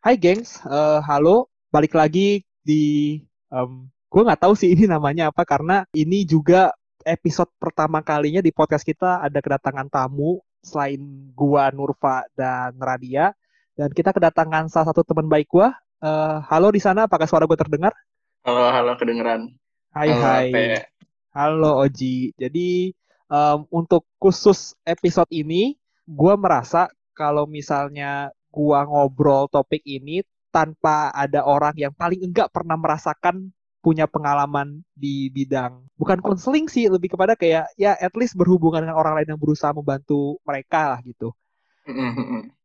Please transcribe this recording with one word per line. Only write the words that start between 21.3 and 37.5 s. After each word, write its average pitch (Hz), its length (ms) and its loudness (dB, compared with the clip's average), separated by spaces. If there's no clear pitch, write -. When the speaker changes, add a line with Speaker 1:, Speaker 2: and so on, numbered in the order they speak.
Speaker 1:
Halo, 151 360 2
Oji. 127 540 -2
Jadi, 180 600 -4
em, 147 300 2
untuk 170 380 0
khusus - 560 2
episode 170 480 0
ini, 165 440 -2
gua 160 320 2
merasa 180 520 0
kalau 147 340 -2
misalnya 143 840 -8
gua 147 340 0
ngobrol 139 640 2
topik 143 380 -2
ini 143 400 -8
tanpa 156 640 0
ada 139 300 -2
orang 147 340 0
yang 139 160 -6
paling 175 280 -4
enggak 180 280 -2
pernah 165 240 -4
merasakan 165 800 -4
punya 156 300 0
pengalaman 143 840 -4
di 139 400 -8
bidang, 131 540 -6
bukan 185 240 -2
konseling 254 480 -2
sih, 233 220 0
lebih 185 260 -2
kepada 190 240 2
kayak, 160 380 0